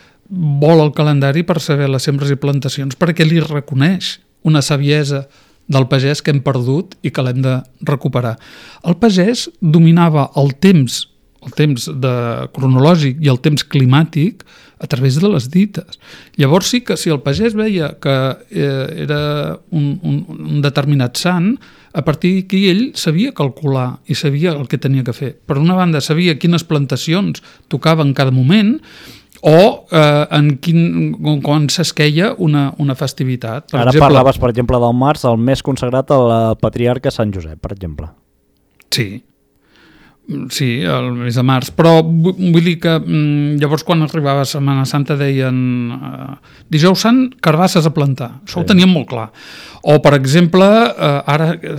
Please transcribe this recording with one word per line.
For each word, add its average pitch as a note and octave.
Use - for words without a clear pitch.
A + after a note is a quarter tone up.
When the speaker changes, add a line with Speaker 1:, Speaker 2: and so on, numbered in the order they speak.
Speaker 1:
vol D#3
el C#3+
calendari D3
per E3
saber C#3+
les C3
sembres C#3+
i C#3
plantacions, C#3
perquè E3
li E3
reconeix D3
una D#3
saviesa C#3+
del C3+
pagès C#3
que -
hem C#3
perdut C#3
i D#3
que C3
l'hem B2+
de C3
recuperar. B2+
El E3+
pagès G#3+
dominava E3
el C#3
temps, E3
el A#2+
temps C#3+
de, C3+
cronològic C3+
i C#3+
el B2
temps D3+
climàtic D3
a -
través C3
de F#3
les C#3+
dites. F#3
Llavors D3+
sí B3
que -
si -
el C#3+
pagès G3+
veia G#3
que, C#3
eh, C#3
era D3
un, C#3+
un, D3
un D#3
determinat C#3
sant, F3+
a -
partir F3
d'aquí F#3+
ell F#3+
sabia F#3
calcular C3
i -
sabia D3+
el C#3+
que D3
tenia C3+
que A#2+
fer. C3
Per -
una E3+
banda, E3+
sabia E3
quines E3+
plantacions D3+
tocava D#3+
en C#3
cada C3+
moment G3
o, E3
eh, D3+
en D3
quin, D#3+
quan D3
s'esqueia D#3
una, D3
una C#3
festivitat. B2+
Per C3
Speaker 2:
Ara A#2+
Speaker 1:
exemple D3
Speaker 2:
parlaves, C3+
per B2
exemple, A#2+
del A#2+
març, C3+
el A#2
més B2+
consagrat C3
al A2+
patriarca A#2+
Sant G#2+
Josep, D#2+
per A2
exemple. D#2+
Speaker 1:
Sí. A2+
Sí, B2+
el C3
mes A#2+
de B2+
març. B2+
Però E3
vu-, E3
vull E3+
dir E3+
que, E3
mm, D3
llavors D3
quan E3
arribava C#3+
Setmana C#3
Santa C#3+
deien, B2+
eh, C3
«Dijous F3
Sant, B3+
carbasses E3+
a D3+
plantar». C#3
Això -
ho -
Speaker 2:
Sí. D#3+
Speaker 1:
teníem F#3
molt C3+
clar. A2+
O, D3
per C#3+
exemple, D#3+
eh, G3
ara D#3